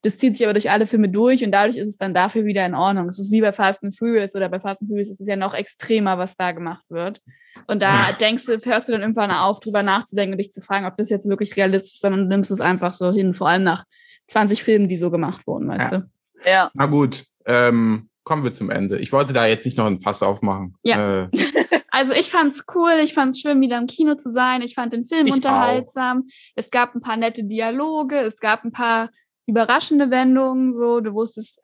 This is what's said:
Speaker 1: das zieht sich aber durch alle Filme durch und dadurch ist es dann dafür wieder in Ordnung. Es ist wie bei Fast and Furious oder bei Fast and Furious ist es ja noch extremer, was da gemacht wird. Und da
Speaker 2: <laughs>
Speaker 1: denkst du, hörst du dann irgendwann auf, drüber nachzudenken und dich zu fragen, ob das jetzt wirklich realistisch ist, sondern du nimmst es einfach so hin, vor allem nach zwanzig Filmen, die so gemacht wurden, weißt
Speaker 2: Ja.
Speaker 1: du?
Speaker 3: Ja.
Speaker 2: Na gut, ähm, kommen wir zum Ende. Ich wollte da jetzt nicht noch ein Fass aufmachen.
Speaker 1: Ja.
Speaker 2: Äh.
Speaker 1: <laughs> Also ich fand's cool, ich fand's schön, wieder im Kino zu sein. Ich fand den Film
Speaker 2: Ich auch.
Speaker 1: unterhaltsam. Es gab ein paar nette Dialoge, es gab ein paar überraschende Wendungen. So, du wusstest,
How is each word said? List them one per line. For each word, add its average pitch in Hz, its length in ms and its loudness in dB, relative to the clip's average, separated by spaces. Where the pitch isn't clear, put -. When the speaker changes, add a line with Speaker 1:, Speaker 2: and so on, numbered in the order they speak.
Speaker 1:
das 214 160 -2
zieht 240 180 2
sich 226 120 0
aber 208 60 2
durch 208 180 0
alle 214 160 2
Filme 214 220 2
durch 240 360 2
und 202 60 0
dadurch 208 260 2
ist 202 120 -6
es 208 100 -12
dann 190 160 -4
dafür 202 280 2
wieder 196 220 0
in 175 80 -2
Ordnung. 180 340 0
Es 185 120 -10
ist 202 120 -4
wie 220 100 4
bei 208 120 2
Fast 202 300 0
and 196 120 -8
Furious 226 380 0
oder 190 160 -2
bei 185 100 -4
Fast 196 220 -8
and 208 80 -8
Furious 202 220 -4
ist 196 100 -16
es 196 60 -8
ja 202 80 -2
noch 190 180 -4
extremer, 202 640 -2
was 185 180 -6
da 180 180 -2
gemacht 170 360 -10
wird. 170 320 -8
Und 202 160 -2
da 196 100 4
Speaker 2:
<laughs> 196 260 2
Speaker 1:
denkst 220 280 0
du, 233 160 0
hörst 247 240 0
du 247 60 -2
dann 214 80 -2
irgendwann 214 280 0
auf, 190 300 0
drüber 208 240 -2
nachzudenken 196 500 0
und 190 60 -6
dich 196 120 -6
zu 190 100 -18
fragen, 196 260 -4
ob 185 100 -10
das 214 140 -2
jetzt 202 180 -2
wirklich 202 260 -2
realistisch 190 380 2
ist, - 80 -12
sondern 196 200 2
du 190 80 0
nimmst 196 200 2
es 202 120 -4
einfach 180 320 0
so 180 200 -2
hin, 190 220 2
vor 147 120 -2
allem 180 160 4
nach 170 200 0
zwanzig 208 360 0
Filmen, 208 240 4
die 180 100 -2
so 170 140 -2
gemacht 170 340 -4
wurden, - 220 -6
weißt - 240 -2
Speaker 2:
Ja. 190 80 -2
Speaker 1:
du? - 500 -8
Speaker 3:
Ja. 185 240 4
Speaker 2:
Na 139 140 2
gut, 143 380 2
ähm, 117 640 2
kommen 151 200 -2
wir 120 100 -2
zum - 180 -6
Ende. 98 260 -2
Ich - 140 -6
wollte 135 220 2
da 117 120 2
jetzt 110 200 2
nicht 127 120 -4
noch 113 80 2
ein 98 140 0
Fass 101 240 -2
aufmachen. 98 580 -2
Speaker 1:
Ja. 101 440 0
Speaker 2:
Äh. - 80 -12
Speaker 1:
<laughs> - 60 0
Also 262 180 2
ich - 180 0
fand's 302 420 0
cool, 339 160 2
ich 302 100 -2
fand's 262 260 0
schön, 285 220 2
wieder 240 160 0
im 240 80 -4
Kino 302 300 0
zu 262 160 -10
sein. 254 320 0
Ich 240 100 -10
fand 240 200 -6
den 233 120 -4
Film 320 220 2
Speaker 2:
Ich 269 40 4
auch. 269 40 2
Speaker 1:
unterhaltsam. 254 880 0
Es - 160 -8
gab 240 240 0
ein 240 60 -8
paar 226 160 -4
nette 226 260 -2
Dialoge, 262 720 -4
es 220 220 -4
gab 220 240 0
ein 233 80 -8
paar 226 400 -2
überraschende 254 640 2
Wendungen. 262 640 2
So, 233 280 0
du 214 120 -6
wusstest, 220 500 -8